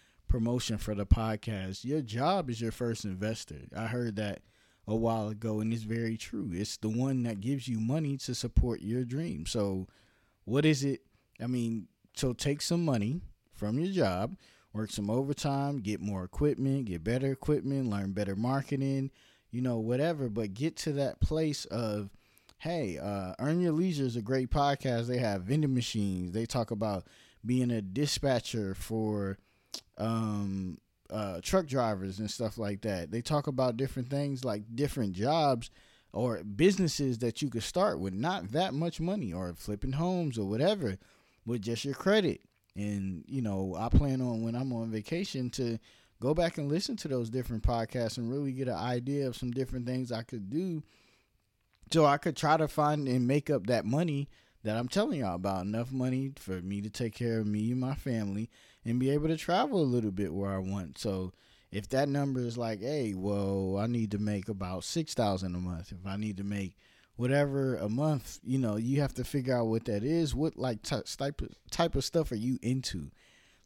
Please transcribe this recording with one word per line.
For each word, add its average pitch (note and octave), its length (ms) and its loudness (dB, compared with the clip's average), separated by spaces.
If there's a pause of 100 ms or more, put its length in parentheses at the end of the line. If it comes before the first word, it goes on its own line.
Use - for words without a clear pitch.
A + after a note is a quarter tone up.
(260)
promotion A#2 520 2
for G#2+ 160 -2
the G2+ 120 0
podcast. G#2+ 760 2
Your C#3+ 160 0
job C#3 480 0
is A#2 140 -4
your A2+ 100 -2
first A#2 320 -4
investor. G2 600 -6 (100)
I A2+ 100 -4
heard A#2 300 -2
that G#2 260 -4 (440)
a G#2+ 100 0
while A2+ 320 2
ago, G#2+ 320 -2
and A2 120 0
it's A2+ 120 -4
very A2+ 320 -2
true. A2 360 -6
It's G2 240 -4
the A2 120 -2
one B2+ 340 0
that A2+ 180 -2
gives B2+ 280 -2
you A#2 100 0
money C#3 400 0
to B2+ 160 -6
support - 460 2
your A#2+ 240 0
dream. D3 420 -4
So F#2+ 400 0 (580)
what C#3+ 200 2
is D3+ 180 6
it? C#3 200 0 (380)
I A2 60 -4
mean, A#2 400 0 (300)
so C3 160 0
take C#3+ 280 0
some E3+ 240 2
money C3 360 2 (340)
from G#2+ 240 0
your F3+ 140 0
job, A#2+ 440 2 (360)
work G#2+ 180 -4
some G2+ 180 -2
overtime, C#3 680 0
get G#2 220 -2
more F#2+ 240 -2
equipment, C3+ 640 2
get F2 180 -4
better B2+ 260 2
equipment, C3+ 580 0
learn G2 240 0
better G2 220 0
marketing, C3+ 760 0 (380)
you A#2+ 100 -4
know, B2 180 0
whatever, C3 500 0
but G#2 260 -2
get C#3+ 240 -2
to D#3 160 -2
that C#3 260 -2
place D#3 460 0
of, G#2 440 -2 (480)
hey, C#3 400 -2
uh, F#2+ 400 -4
Earn D#3 220 2
Your F3 120 4
Leisure D#3 320 2
is A#2+ 120 0
a A#2 60 -2
great C3 280 0
podcast. C#3 560 2
They B2 120 0
have G2+ 240 0
vending C3+ 320 2
machines. G2 580 0
They A2 140 -2
talk A#2 260 -2
about G#2 340 -2 (380)
being B2 260 2
a A#2 100 0
dispatcher A#2 960 0
for, G#2 640 -2 (600)
um, G#2 800 -2 (300)
uh, G2 340 -4
truck F#3 240 2
drivers G#2+ 540 0
and G#2 100 -2
stuff A2 260 -4
like G2+ 260 -4
that. F2+ 280 -2
They A2+ 100 -2
talk D3 280 0
about B2+ 280 2
different C3 340 -2
things, C#3 340 -2
like A2+ 320 -4
different B2 380 0
jobs C3 560 2 (420)
or A2 320 0
businesses C#3+ 760 2
that A#2 240 -2
you C#3+ 80 -2
could A#2 140 -4
start F#3+ 340 2
with F#2 160 -4
not A2 380 -2
that F3+ 220 0
much D#3+ 260 -2
money, E3 320 -2
or F2 220 -4
flipping G#2 380 -4
homes D#3+ 460 0
or G2 100 0
whatever, C3 500 2 (460)
with A#2 180 -2
just A#2 220 -4
your C#3 100 -2
credit. G3 480 4 (340)
And, G2 500 -4
you C3+ 160 -2
know, F#2+ 340 0
I G#2+ 120 -2
plan C3+ 320 6
on, A#2+ 220 -2
when A2+ 120 -2
I'm B2+ 180 -2
on A2+ 200 -4
vacation, B2+ 580 -4
to A#2 280 -2 (420)
go C3+ 120 2
back E3 260 2
and C#3+ 100 -2
listen F3+ 300 0
to - 100 -6
those B2 200 0
different A#2+ 360 -2
podcasts A#2 520 2
and A#2 140 -4
really C#3 220 -2
get B2+ 160 -2
an A#2 60 -2
idea B2 520 0
of B2 100 -4
some B2 140 -4
different B2 360 -2
things B2+ 260 -2
I B2 100 -2
could G#2+ 260 -8
do, D#3+ 340 -2 (1120)
so D#3+ 120 8
I C#3+ 140 8
could D3+ 180 -2
try D#3 200 6
to D#3 120 4
find D3+ 400 4
and B2+ 180 4
make C#3+ 240 4
up A2+ 160 2
that A#2 180 4
money C#3+ 440 2 (340)
that G#2+ 140 0
I'm A#2+ 100 0
telling G3+ 340 2
y'all F#2+ 140 0
about, F#2+ 300 0
enough A2+ 260 -2
money C3 460 0
for F#2+ 240 -6
me G2 220 -4
to G#2+ 80 -6
take A2+ 240 -4
care A#2 260 0
of G#2+ 80 0
me G#2+ 240 0
and B2+ 80 0
my C3 140 -2
family A2 540 -2 (360)
and A#2+ 160 0
be C3 100 4
able D3 180 2
to D#3+ 80 2
travel G3 440 2
a - 20 6
little B2 280 2
bit F2+ 220 -2
where G2 200 0
I F#2+ 60 0
want. F#2+ 400 -4
So F#2 340 -2 (400)
if G2+ 160 -6
that C#3 200 2
number C#3 320 0
is A#2 160 -4
like, A2+ 240 -4
"Hey, A#2+ 340 -2
well, G2 640 0
I G#2 80 0
need A#2 260 0
to G#2 60 -2
make G#2 300 0
about F#2+ 360 -6
six - 300 -4
thousand F#2+ 400 2
a F2+ 40 -2
month," F2+ 340 -6
if F#2+ 140 -12
I G2 100 -4
need G#2 200 -4
to G2 80 -6
make G2+ 320 -4 (400)
whatever C3+ 600 2
a G2+ 120 -2
month, C#3 540 0
you C3 160 0
know, A2+ 180 0
you B2+ 240 2
have C#3+ 140 0
to B2+ 100 -4
figure B2+ 320 0
out A#2+ 100 4
what A2+ 200 2
that G#2 180 0
is. D#3 300 2
What, D3 220 0
like, B2 260 -2
ty-, B2 220 -2
type - 380 -4
of, - 80 -6 (200)
type E3+ 240 2
of C3+ 100 2
stuff D#3 280 2
are A#2+ 40 -2
you A#2+ 260 0
into? A#2 480 -2 (560)